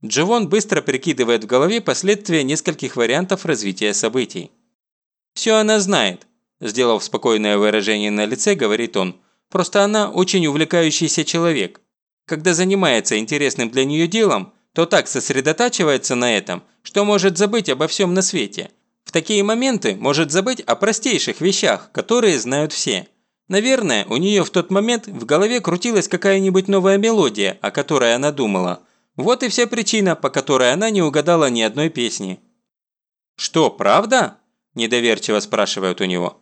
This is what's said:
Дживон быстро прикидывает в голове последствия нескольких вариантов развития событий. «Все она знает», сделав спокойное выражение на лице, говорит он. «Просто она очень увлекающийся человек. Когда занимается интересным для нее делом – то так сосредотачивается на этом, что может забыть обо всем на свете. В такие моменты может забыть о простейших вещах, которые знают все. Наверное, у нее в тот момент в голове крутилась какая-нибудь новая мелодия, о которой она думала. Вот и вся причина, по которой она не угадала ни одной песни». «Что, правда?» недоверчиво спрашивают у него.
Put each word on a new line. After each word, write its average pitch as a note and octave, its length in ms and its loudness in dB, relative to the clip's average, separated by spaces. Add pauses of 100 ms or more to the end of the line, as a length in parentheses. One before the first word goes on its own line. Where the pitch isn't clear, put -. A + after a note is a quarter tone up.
Дживон F#3 420 0
быстро G3+ 340 0
прикидывает A#2+ 640 0
в G#2+ 40 -14
голове D#3 340 2
последствия F3+ 640 -2
нескольких D3 520 -4
вариантов D#3+ 500 0
развития G#2+ 480 -2
событий. G2+ 580 -4 (840)
«Все A3 240 0
она G#3+ 220 4
знает», D3 480 -2 (340)
сделав A2+ 420 2
спокойное G#2+ 540 0
выражение G#2 540 0
на G#2 140 0
лице, B2+ 300 0
говорит A2+ 400 -2
он. F#2 240 -4 (300)
«Просто F#3 340 0
она G#3 280 0
очень F#3 340 0
увлекающийся D#3+ 800 0
человек. E3 560 -2 (440)
Когда E3 280 -2
занимается E3 640 0
интересным B2+ 520 -2
для C3 160 0
нее D#3 220 0
делом – E3 460 0 (240)
то E3 80 2
так E3+ 220 0
сосредотачивается D3 1040 0
на A#2+ 240 0
этом, F#2 240 -6 (220)
что - 200 -2
может G3 320 2
забыть G3+ 320 0
обо C#3 200 0
всем F3+ 260 0
на F#3+ 80 2
свете. B2 480 -4 (360)
В - 60 -20
такие G3+ 300 0
моменты A3 540 0
может C#3+ 340 0
забыть F#3+ 320 -2
о A#2 140 0
простейших G#3+ 680 -2
вещах, F3 500 0
которые A3 480 0
знают C#3+ 340 -2
все. - 340 -4 (400)
Наверное, G3+ 580 0
у A2 120 -4
нее F#3+ 260 2
в - 80 -6
тот F3 180 -2
момент A3 380 0
в C#3+ 180 -12
голове G3+ 360 2
крутилась F#3 460 0
какая-нибудь F#3+ 600 2
новая G3 320 4
мелодия, B2+ 640 0
о G2+ 100 -2
которой C3 420 2
она C3+ 180 0
думала. G2 520 -2 (320)
Вот A3+ 260 0
и C4 60 -2
вся A#3+ 180 0
причина, G#3+ 500 0
по C#3 140 -2
которой C3 420 2
она G#3 200 0
не G3+ 100 2
угадала D#3 480 2
ни A#2 140 0
одной B2+ 260 0
песни». G#2 500 -6 (960)
«Что, - 360 0
правда?» F#3 640 2 (380)
недоверчиво A#2 640 0
спрашивают G2+ 600 -2
у G2 40 0
него. F2+ 360 -4